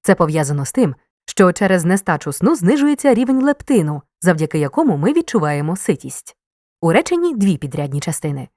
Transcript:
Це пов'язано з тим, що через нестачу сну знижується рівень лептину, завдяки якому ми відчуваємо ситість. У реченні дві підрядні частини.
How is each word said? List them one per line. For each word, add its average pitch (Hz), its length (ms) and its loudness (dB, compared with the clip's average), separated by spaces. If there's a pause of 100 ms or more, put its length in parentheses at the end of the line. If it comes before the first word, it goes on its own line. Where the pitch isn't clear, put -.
Це - 140 4
пов'язано 151 500 -2
з - 60 -8
тим, 190 240 0 (300)
що 185 260 4
через 185 340 0
нестачу 175 480 -2
сну 254 220 2
знижується 277 580 2
рівень 254 300 0
лептину, 196 580 0 (200)
завдяки 160 380 0
якому 175 380 0
ми 180 160 0
відчуваємо 156 640 -2
ситість. - 640 -6 (440)
У 170 100 2
реченні 339 440 0
дві 196 220 2
підрядні 143 420 -6
частини. 143 580 -6